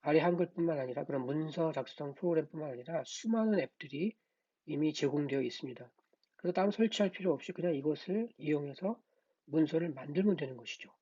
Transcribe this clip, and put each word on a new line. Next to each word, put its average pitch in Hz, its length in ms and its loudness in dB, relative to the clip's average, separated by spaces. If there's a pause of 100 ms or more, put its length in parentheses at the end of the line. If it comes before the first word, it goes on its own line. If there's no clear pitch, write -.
아래 151 180 6
한글뿐만 170 600 2
아니라 127 260 -4
그런 135 200 -2
문서 156 460 0
작성 143 440 -6
프로그램뿐만 156 560 -2
아니라 127 340 -4
수많은 220 540 2
앱들이 147 560 -4 (500)
이미 151 280 0
제공되어 139 480 0
있습니다. 123 500 -6 (440)
그래서 180 180 -4
따로 196 180 4
설치할 214 400 2
필요 180 220 0
없이 143 200 -6
그냥 170 220 0
이것을 156 640 -2
이용해서 151 600 -2 (460)
문서를 160 440 2
만들면 151 460 2
되는 135 220 -6
것이죠. - 340 -14 (100)